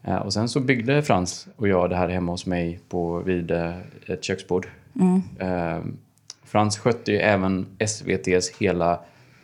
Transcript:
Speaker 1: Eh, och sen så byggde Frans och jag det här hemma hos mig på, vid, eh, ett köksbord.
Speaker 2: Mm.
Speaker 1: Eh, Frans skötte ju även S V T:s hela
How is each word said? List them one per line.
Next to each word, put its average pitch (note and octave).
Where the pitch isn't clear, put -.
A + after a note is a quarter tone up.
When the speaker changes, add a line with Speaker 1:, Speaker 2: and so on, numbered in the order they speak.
Speaker 1:
Eh, F#2+
och G2+
sen A2
så D3
byggde C3
Frans F#2
och G#2
jag F2+
det F2+
här F2+
hemma F2+
hos F2
mig F2
på, E2+
vid, F2+
eh, E2+
ett F#2
köksbord. F#2
Speaker 2:
Mm. F#3
Speaker 1:
Eh, F2
Frans G#2
skötte A2+
ju G#2
även F#2+
S G#2+
V F#2
T:s F2+
hela F2